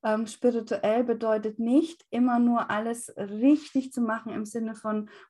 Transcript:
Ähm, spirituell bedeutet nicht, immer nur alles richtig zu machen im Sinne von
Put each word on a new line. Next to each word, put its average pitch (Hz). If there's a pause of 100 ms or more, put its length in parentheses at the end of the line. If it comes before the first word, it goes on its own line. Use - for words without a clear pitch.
Ähm, 220
spirituell 233
bedeutet 220
nicht, 254
immer 240
nur 240
alles 233
richtig 262
zu 240
machen 226
im 214
Sinne 226
von 214 (200)